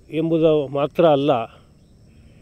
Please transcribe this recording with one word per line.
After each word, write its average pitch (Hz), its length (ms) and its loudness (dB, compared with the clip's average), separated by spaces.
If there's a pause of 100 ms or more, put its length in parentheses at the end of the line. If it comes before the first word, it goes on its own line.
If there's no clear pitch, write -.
(100)
ಎಂಬುದು 156 560 0
ಮಾತ್ರ 143 400 -2
ಅಲ್ಲ, 147 260 2 (1080)